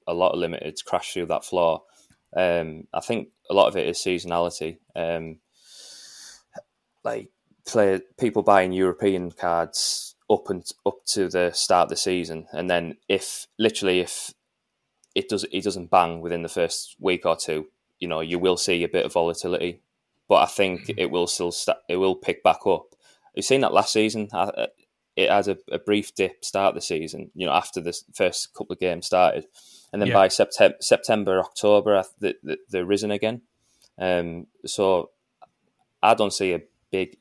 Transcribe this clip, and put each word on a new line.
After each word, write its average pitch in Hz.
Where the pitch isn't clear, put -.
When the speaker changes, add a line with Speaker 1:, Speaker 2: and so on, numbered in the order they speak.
Speaker 1:
a 87
lot 87
of 85
limiteds 82
crash -
through 87
that 82
floor. 85
Um, 85
I 82
think -
a 95
lot 98
of 98
it 78
is 87
seasonality. 85
Um, 82
like, 117
play, 98
people 107
buying 92
European 92
cards -
up 107
and, 90
up -
to 95
the 90
start 90
of -
the 80
season, 85
and 87
then 85
if, -
literally, 98
if -
it 95
does, 95
it 92
doesn't 90
bang 85
within 85
the 82
first -
week 90
or 82
two, 78
you 87
know, 80
you 82
will 90
see 85
a 82
bit -
of -
volatility. 87
But 95
I -
think 92
Speaker 2:
Mm-hmm. -
Speaker 1:
it 90
will 87
still 87
sta-, -
it 87
will 95
pick -
back -
up. 90
You've -
seen 135
that 110
last 101
season. 107
I, 85
uh, 98
it -
had 101
a, 92
a 85
brief 104
dip -
start 98
of -
the 87
season, 80
you 90
know, 71
after 90
the 85
s-, -
first -
couple -
of -
games 87
started, 92
and 104
then 107
Speaker 2:
Yeah. 120
Speaker 1:
by 95
Septem-, -
September, 98
October, 104
I 92
th-, 104
th-, 78
they're 92
risen 101
again. 110
Um, 87
so 95
I 107
don't 104
see 95
a 82
big 95